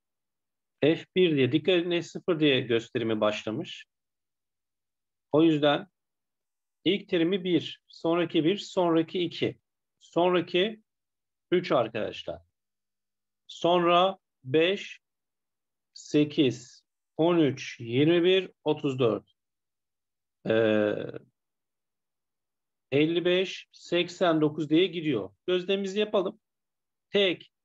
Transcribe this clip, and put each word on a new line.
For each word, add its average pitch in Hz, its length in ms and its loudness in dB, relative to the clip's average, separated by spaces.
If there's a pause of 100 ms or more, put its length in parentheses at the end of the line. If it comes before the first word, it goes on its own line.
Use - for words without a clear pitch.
(800)
F 160 240 2 (100)
bir 180 200 2
diye, 131 160 2
dikkat 160 240 0
edin, 175 160 -2
F 170 100 -2
sıfır 156 380 -6
diye 139 220 2
gösterimi 113 600 -2
başlamış. 107 640 -4 (1500)
O 151 120 4
yüzden 156 440 2 (1000)
ilk 202 240 -2
terimi 180 340 0
bir, 170 440 -2
sonraki 165 560 -2
bir, 185 140 2
sonraki 170 640 -2
iki, - 400 -4 (400)
sonraki 180 840 0 (680)
üç 180 200 0
arkadaşlar. 110 680 -4 (1080)
Sonra 175 680 2 (260)
beş, 160 560 -2 (920)
sekiz, - 920 -2 (340)
on 170 220 2
üç, 131 400 -2
yirmi 143 440 2
bir, 185 280 0 (120)
otuz 147 360 -2
dört. 110 320 0 (1160)
Ee, 107 480 2 (2000)
elli 160 340 2
beş, 185 460 -2
seksen 175 680 -2
dokuz 151 280 -2
diye 160 180 4
gidiyor. 151 420 -4 (180)
Gözlemimizi 190 520 -2
yapalım. 208 400 -2 (720)
Tek, 196 420 -2 (140)